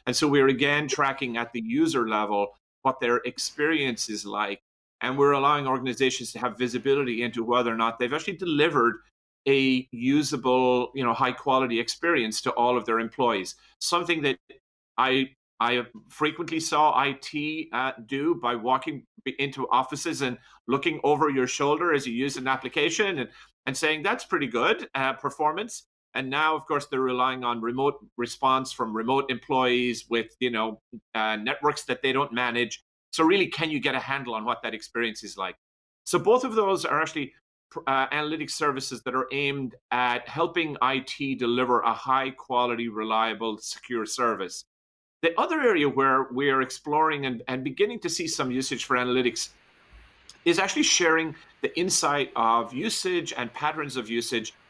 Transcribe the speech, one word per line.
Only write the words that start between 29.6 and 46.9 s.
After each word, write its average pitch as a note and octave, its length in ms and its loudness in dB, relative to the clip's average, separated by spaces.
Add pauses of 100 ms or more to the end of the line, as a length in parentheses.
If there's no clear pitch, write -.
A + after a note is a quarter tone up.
with, A2+ 320 -2
you B2+ 100 0
know, A2 300 -2 (340)
uh, A2 220 0
networks C#3+ 480 -2
that B2+ 180 -4
they C3 100 2
don't C3+ 200 0
manage. A#2+ 500 -2 (300)
So D#3+ 120 2
really, F#3 220 4
can D#3+ 240 -4
you D3+ 80 -2
get C3+ 160 0
a B2+ 60 -2
handle B2+ 340 -6
on A2 120 -6
what A#2+ 160 -2
that A2+ 100 -6
experience A2+ 500 -6
is G2 140 -14
like? F#2+ 180 -6 (520)
So F3 120 2
both A#3+ 260 4
of A3+ 100 -6
those G3 320 2
are D3 140 2
actually F#3 340 -4 (360)
pr-, D#3+ 160 -12
uh, C3+ 220 2
analytics D3+ 440 -4
services C3 500 -2
that B2 120 -4
are C3 180 0
aimed C#3 420 -2 (160)
at B2 360 0
helping E3 540 -2
I C3 200 2
T C3+ 340 -4
deliver B2 480 2
a A2+ 100 2
high C3+ 380 0
quality, B2 580 -2
reliable, A2 720 -2
secure - 480 -6
service. G#2 580 -2 (560)
The E3 180 2
other D#4 220 0
area F#3 280 4
where C3 440 2
we C#3 180 0
are C3+ 120 4
exploring D3 640 0